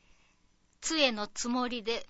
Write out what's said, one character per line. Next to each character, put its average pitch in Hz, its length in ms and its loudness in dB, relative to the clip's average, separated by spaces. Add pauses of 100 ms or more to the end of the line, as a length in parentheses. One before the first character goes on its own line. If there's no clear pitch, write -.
(800)
杖 294 320 4
の 208 140 -2
つ - 220 -6
も 247 200 2
り 233 140 -4
で 220 280 -4